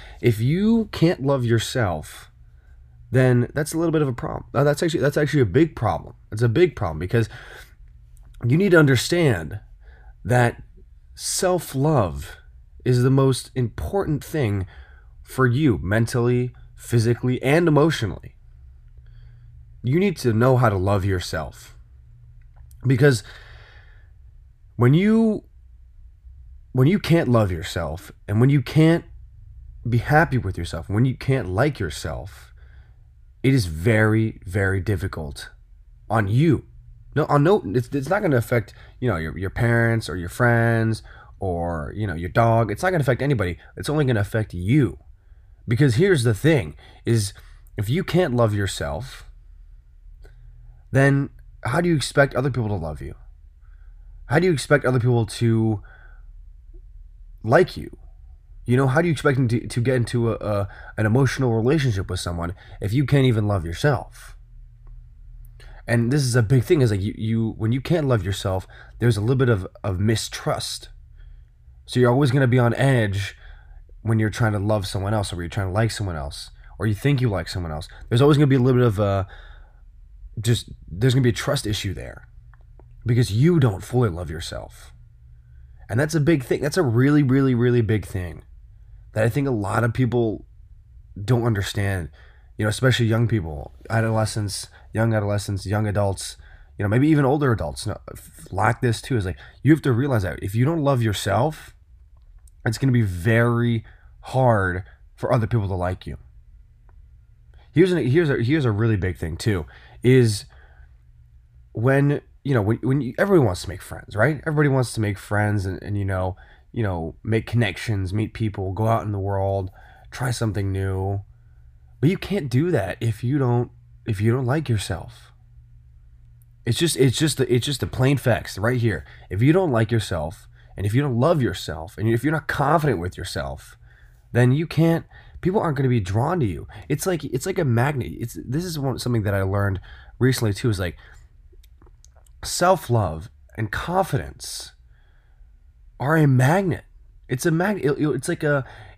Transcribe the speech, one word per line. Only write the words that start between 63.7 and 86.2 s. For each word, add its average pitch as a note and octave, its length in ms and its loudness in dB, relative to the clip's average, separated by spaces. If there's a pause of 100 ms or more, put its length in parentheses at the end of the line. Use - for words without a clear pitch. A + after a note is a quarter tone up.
And A#2 240 2
this D3 120 2
is B2 140 0
a B2 60 6
big A#2 220 4
thing, D#3+ 180 4
is A#2 80 4
like G2 100 0
you, G#2 160 -4
you, A2 400 -2
when A2 160 0
you C3+ 80 0
can't D#3+ 260 0
love A#2 160 2
yourself, F#2+ 440 -4 (320)
there's A#2 180 2
a G#2 60 -2
little B2+ 140 0
bit B2+ 120 2
of, G2 180 0 (160)
of F#2+ 160 -4
mistrust. - 920 -4 (960)
So - 120 -4
you're B2 120 6
always C3 200 2
gonna C3+ 160 2
be B2 120 2
on A#2+ 160 2
edge G#2+ 600 0 (680)
when A2 160 0
you're G#2+ 120 2
trying A2 220 0
to G#2 60 -2
love G#2 280 -2
someone G2 280 -4
else, G#2 180 -2
or F2 100 -8
you're E2+ 60 -6
trying F#2+ 200 -4
to F2+ 40 -6
like A2 180 0
someone F#2 260 -6
else, C#2+ 340 -10 (280)
or G2+ 80 -2
you G#2+ 80 0
think C#3 280 0
you B2 80 2
like F2+ 180 -4
someone E2+ 240 -6
else. D#2 160 -10 (200)
There's A#2+ 120 2
always C#3+ 160 6
gonna D3 100 6
be C3+ 100 4
a B2+ 40 4
little B2 200 4
bit B2 60 4
of G2+ 120 0
a, G2 280 0 (1120)
just, A2+ 300 -2 (180)
there's A#2 280 0
gonna C3+ 80 4
be A#2+ 80 4
a - 20 4
trust - 340 -4
issue G2+ 280 -4
there - 340 -14 (800)
because A2+ 260 2
you D#3+ 260 4
don't G#2 240 2
fully A#2+ 280 0
love E2 180 -8
yourself. - 640 -12 (960)
And G#2+ 100 -2
that's D#3 160 -2
a D#3+ 60 0